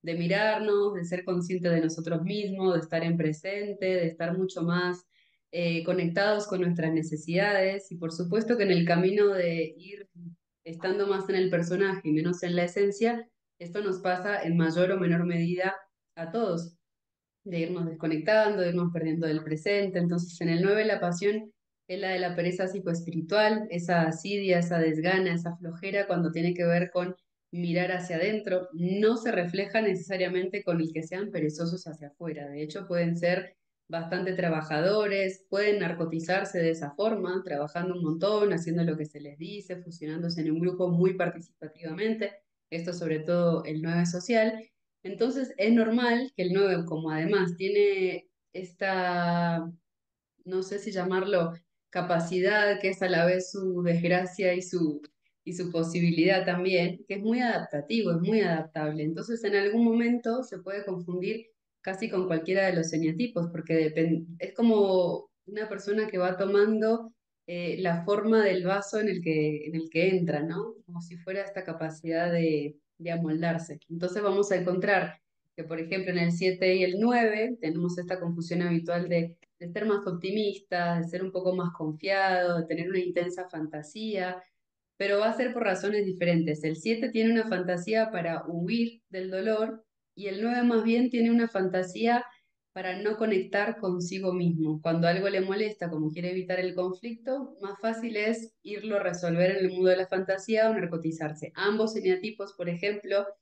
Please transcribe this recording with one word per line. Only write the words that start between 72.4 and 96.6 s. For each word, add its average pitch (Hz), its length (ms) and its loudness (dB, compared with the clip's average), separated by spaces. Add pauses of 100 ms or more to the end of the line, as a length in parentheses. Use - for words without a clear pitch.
de 170 140 -8
amoldarse. 165 760 -2
Entonces 175 360 -4
vamos 202 280 2
a 190 40 4
encontrar 180 640 0 (340)
que, 165 80 -12
por 160 160 -6
ejemplo, 180 320 -4
en 175 60 0
el 170 140 2
siete 185 440 2
y 185 80 2
el 180 160 0
nueve 233 640 2
tenemos 175 380 -2
esta 185 200 -6
confusión 170 440 -2
habitual 175 440 0
de, 170 300 0 (220)
de 175 120 -10
ser 202 140 -4
más 202 220 0
optimistas, 180 960 -2
de 170 40 -4
ser 180 160 -6
un 185 80 -6
poco 185 240 0
más 175 220 -2
confiados, 180 840 2
de 165 40 -2
tener 170 240 -4
una 190 100 0
intensa 180 480 -2
fantasía, 180 920 -6 (560)
pero 202 220 2
va 220 100 2
a 233 80 -2
ser 240 160 0
por 233 120 -2
razones 202 380 0
diferentes. 170 600 0
El 160 140 -2
siete 226 320 -2
tiene 226 220 4
una 226 160 2
fantasía 185 600 0
para 165 380 -4
huir 214 600 -2
del 185 200 -8
dolor 220 560 -2 (300)
y 202 120 -10
el 196 140 -4
nueve 240 220 2
más 233 200 6
bien 240 260 4
tiene 233 200 4
una 233 200 4
fantasía 190 760 0 (480)
para 185 280 -6
no 214 160 0
conectar 208 600 0
consigo 180 560 -2
mismo. 160 480 2
Cuando 165 260 2
algo 190 220 2
le 190 120 0
molesta, 196 480 -2
como 156 220 -2
quiere 175 200 -4
evitar 185 280 -2
el 180 140 -2